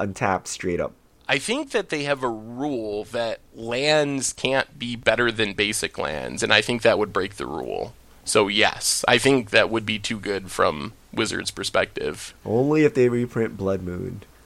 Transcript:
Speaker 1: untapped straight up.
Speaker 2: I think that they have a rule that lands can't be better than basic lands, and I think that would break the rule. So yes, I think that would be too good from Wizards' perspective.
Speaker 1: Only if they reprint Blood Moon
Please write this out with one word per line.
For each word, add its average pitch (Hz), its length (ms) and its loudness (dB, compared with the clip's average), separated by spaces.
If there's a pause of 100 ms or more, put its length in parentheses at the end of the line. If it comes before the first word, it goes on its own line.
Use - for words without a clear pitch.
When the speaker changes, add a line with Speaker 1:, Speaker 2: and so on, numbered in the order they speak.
Speaker 1:
untapped 98 480 -2
straight 87 320 -4
up. 71 140 -4 (360)
Speaker 2:
I 139 80 2
think 269 320 -4
that 196 200 -2
they 151 120 -2
have 139 220 -2
a 123 40 2
rule 113 840 -4
that 117 260 -2 (160)
lands 139 800 0
can't - 480 -2
be 120 160 -6
better 117 340 4
than 107 240 0
basic 104 420 -2
lands, 71 460 -4
and 110 100 2
I 107 80 8
think 120 220 0
that 113 160 6
would 101 140 0
break 98 240 -2
the 65 100 -6
rule. 64 480 -6 (300)
So 104 240 4
yes, - 580 2
I 123 100 4
think 127 340 2
that 107 200 4
would 110 160 -2
be 110 140 -2
too 110 180 -4
good 95 320 -6
from 87 420 0 (200)
Wizards' 92 400 -2
perspective. - 800 -4 (100)
Speaker 1:
Only 139 400 2
if 143 100 4
they 123 140 6
reprint 120 480 -2
Blood 95 260 -2
Moon 92 400 -8 (240)